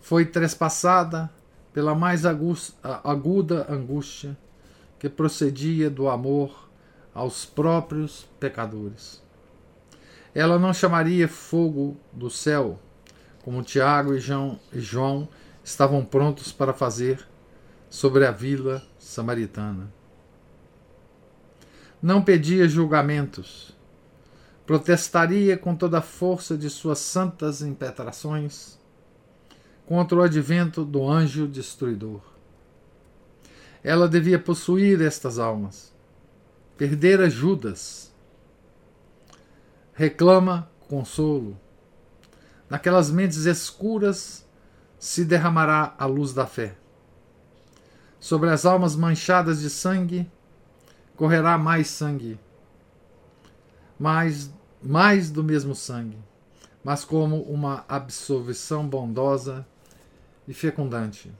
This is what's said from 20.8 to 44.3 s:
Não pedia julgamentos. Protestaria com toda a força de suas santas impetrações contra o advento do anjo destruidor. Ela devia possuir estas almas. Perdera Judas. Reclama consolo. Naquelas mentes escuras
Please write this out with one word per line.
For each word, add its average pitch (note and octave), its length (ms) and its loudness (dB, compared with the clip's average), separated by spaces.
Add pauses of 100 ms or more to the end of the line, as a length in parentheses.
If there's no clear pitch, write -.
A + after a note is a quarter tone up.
Não F#3+ 200 4
pedia F3 440 6
julgamentos. D3 1120 0 (880)
Protestaria F3 960 2
com F3 180 -2
toda E3+ 220 0
a D#3 40 0
força F3+ 540 -4
de D3 140 -6
suas D3+ 280 -4
santas D#3+ 640 -4
impetrações C#3+ 1160 -10 (1040)
contra F3 320 0
o F3 60 6
advento E3 600 2
do C#3+ 220 -2
anjo D3+ 400 2
destruidor. A2+ 720 -8 (1600)
Ela E3+ 260 4
devia E3+ 300 4
possuir F3+ 640 2
estas C3 360 -2
almas. G#2+ 540 -6 (840)
Perdera E3 500 4
Judas. B2 840 -4 (1800)
Reclama E3+ 800 4 (180)
consolo. C3+ 720 -4 (1120)
Naquelas E3 400 2
mentes D#3+ 360 0
escuras G3 1000 -2 (500)